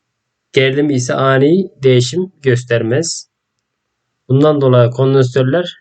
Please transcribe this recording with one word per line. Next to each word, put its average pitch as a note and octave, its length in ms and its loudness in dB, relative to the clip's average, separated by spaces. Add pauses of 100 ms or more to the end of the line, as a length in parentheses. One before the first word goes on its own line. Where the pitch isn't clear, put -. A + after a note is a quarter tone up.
(540)
gerilim C3+ 360 0
ise B2+ 240 -4
ani C#3 580 0 (120)
değişim C3 480 0 (100)
göstermez. A#2+ 880 -4 (960)
Bundan C#3+ 340 2
dolayı B2 300 2
kondansatörler C3+ 880 -2